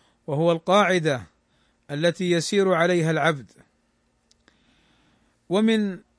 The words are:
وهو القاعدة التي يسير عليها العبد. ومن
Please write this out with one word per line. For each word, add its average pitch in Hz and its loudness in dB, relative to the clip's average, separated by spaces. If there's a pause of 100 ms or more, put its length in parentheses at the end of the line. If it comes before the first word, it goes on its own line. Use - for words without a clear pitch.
(260)
وهو 160 0
القاعدة 170 0 (680)
التي 170 -2
يسير 185 0
عليها 170 2
العبد. 151 -2 (2000)
ومن 214 0 (180)